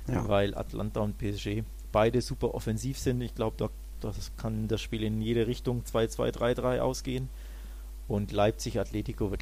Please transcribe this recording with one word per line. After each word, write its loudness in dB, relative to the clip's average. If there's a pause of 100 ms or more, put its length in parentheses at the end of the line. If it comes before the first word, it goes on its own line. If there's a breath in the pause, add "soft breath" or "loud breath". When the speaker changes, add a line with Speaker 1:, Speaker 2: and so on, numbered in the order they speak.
Speaker 1:
Ja. 2
Speaker 2:
Weil 4
Atlanta -2
und 0
P 0
S -4
G 0 (280)
beide 6
super -2
offensiv -2
sind. 2
Ich -6
glaub, 0
da, 0 (320)
das -4
kann -2
das 2
Spiel -4
in 0
jede 4
Richtung 0
zwei 2
zwei, 0
drei 2
drei 2
ausgehen. -2 (760 soft breath)
Und 0
Leipzig, 2
Atletico -2
wird, -2